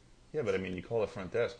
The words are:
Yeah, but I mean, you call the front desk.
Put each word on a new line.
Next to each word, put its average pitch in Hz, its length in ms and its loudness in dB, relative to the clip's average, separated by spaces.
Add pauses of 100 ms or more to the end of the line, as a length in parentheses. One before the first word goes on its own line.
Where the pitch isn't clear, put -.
(340)
Yeah, 151 80 0
but 104 120 2
I 95 40 4
mean, 92 180 -2
you 92 80 -6
call 117 160 0
the 101 80 2
front 92 240 -6
desk. 117 280 2